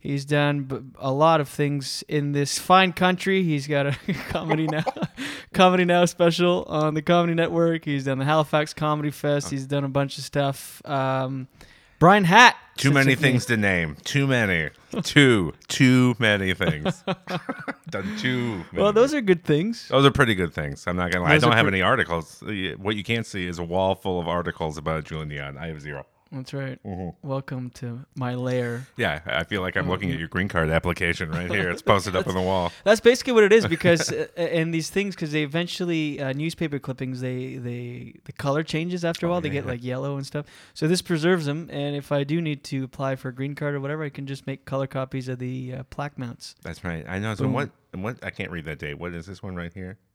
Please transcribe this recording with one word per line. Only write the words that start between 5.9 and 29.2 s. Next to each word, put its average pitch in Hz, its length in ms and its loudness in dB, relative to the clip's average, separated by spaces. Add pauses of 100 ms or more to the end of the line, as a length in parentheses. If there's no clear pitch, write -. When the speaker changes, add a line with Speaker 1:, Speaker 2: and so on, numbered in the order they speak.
Speaker 1:
special 175 640 2
on 156 260 0
the 156 80 -2
Comedy 170 320 2
Network. 165 500 2
He's 139 220 -2
done 135 120 0
the 135 60 -2
Halifax 151 480 2
Comedy 151 380 -2
Fest. 143 400 -2
He's 135 160 -6
done 143 180 -2
a 139 60 -4
bunch 139 260 -2
of 135 80 -10
stuff. - 640 -4
Um, 131 600 -2 (500)
Brian 190 260 8
Hatt. 208 320 10 (200)
Speaker 2:
Too 139 120 2
Speaker 1:
sits 143 60 6
Speaker 2:
many 135 180 6
Speaker 1:
with 127 100 2
me. 139 80 6
Speaker 2:
things 123 160 2
to 120 100 2
name. 90 460 2
Too 139 240 0
many. 98 420 2 (360)
Too. 117 500 6 (140)
Too 127 500 4
many 101 340 2
things. 80 540 -2
<laughs> - 840 -8
Done 101 300 -6
too 120 540 -2
many 170 100 0
Speaker 1:
Well, 208 100 4
those 240 200 4
Speaker 2:
things. 294 100 -2
Speaker 1:
are - 20 -6
good 185 200 2
things. 170 440 0
Speaker 2:
Those 135 160 4
are 139 60 10
pretty 127 240 4
good 90 180 0
things. 73 360 -6
I'm 87 80 -2
not 90 160 0
gonna 90 120 0
lie. 80 100 6
Speaker 1:
Those 80 100 6
Speaker 2:
I - 20 6
don't 120 80 6
Speaker 1:
are - 20 6
Speaker 2:
have 110 100 4
Speaker 1:
pre- 98 80 0
Speaker 2:
any 92 80 2
articles. 87 600 0
Y-, 95 320 -6
what 101 200 -4
you 101 80 -8
can't 113 200 -2
see 92 220 -8
is 87 140 -6
a 87 40 -4
wall 95 300 0
full 92 240 -4
of 85 80 -4
articles 82 500 -4
about 78 280 -4
Julian 78 240 -10
Dion. 69 280 -10
I 80 120 -10
have 78 120 -12
zero. 71 240 -10 (280)
Speaker 1:
That's 131 200 -12
right. 135 300 -10
Speaker 2:
Mm-hmm. 95 280 -8 (180)
Speaker 1:
Welcome 131 460 -8
to 123 300 -12 (120)
my 123 180 -6
lair. 123 600 -4
Speaker 2:
Yeah, 80 280 -2